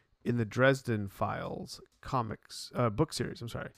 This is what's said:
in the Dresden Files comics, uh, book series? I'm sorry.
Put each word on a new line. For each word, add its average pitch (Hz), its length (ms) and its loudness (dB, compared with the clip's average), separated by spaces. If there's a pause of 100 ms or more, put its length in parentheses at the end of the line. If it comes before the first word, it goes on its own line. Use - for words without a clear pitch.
(260)
in 120 120 0
the 117 80 2
Dresden 120 640 4
Files - 720 -6 (220)
comics, - 720 -4
uh, 123 160 4
book 123 240 2
series? - 300 -4
I'm 117 60 -8
sorry. 120 280 -6